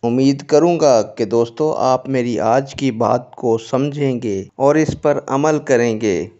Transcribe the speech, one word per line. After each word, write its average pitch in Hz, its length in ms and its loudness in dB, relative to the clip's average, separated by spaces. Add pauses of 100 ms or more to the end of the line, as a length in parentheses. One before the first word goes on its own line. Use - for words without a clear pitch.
उम्मीद 135 400 0
करूँगा 151 580 4 (120)
कि 117 140 -2
दोस्तों, 117 460 -2 (120)
आप 127 240 0
मेरी 123 300 -2
आज 127 360 0
की 135 240 -2
बात 117 400 0
को 117 220 0
समझेंगे 131 760 -4 (220)
और 143 200 4
इस 156 160 0
पर - 360 -2
अमल 147 280 0
करेंगे 113 800 0